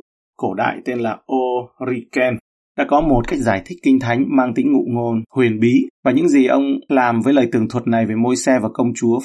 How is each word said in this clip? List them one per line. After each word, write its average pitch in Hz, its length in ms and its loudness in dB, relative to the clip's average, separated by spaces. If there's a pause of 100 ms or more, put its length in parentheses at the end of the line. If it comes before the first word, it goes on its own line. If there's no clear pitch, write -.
(380)
cổ 104 160 -4
đại 110 320 -2
tên 123 140 -4
là 113 180 -4 (640)
Origen 123 540 -2 (400)
đã 143 100 -2
có 143 140 2
một 135 260 2
cách 151 120 -4
giải 110 260 0
thích - 180 -14
kinh 135 160 4
thánh 120 260 -2 (120)
mang 127 160 0
tính 131 180 0
ngụ 135 160 2
ngôn, 117 420 -2
huyền 117 300 0
bí, 117 140 4 (300)
và 135 80 2
những 160 180 2
gì 139 160 4
ông 131 180 2 (240)
làm 120 340 2
với 131 120 2
lời 127 180 2
tường 110 180 0
thuật 117 180 -6
này 113 180 2
về 107 100 -4
Môi-se 123 440 0
và 107 140 -2
công 120 220 -2
chúa 117 300 0